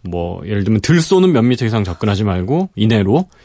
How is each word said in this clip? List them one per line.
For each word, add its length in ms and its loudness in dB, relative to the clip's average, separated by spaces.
뭐 420 -6
예를 200 -4
들면 160 2
들쏘는 500 2
몇 120 2
미터 220 0
이상 200 -2
접근하지 400 -2
말고 500 -2
이내로. 540 2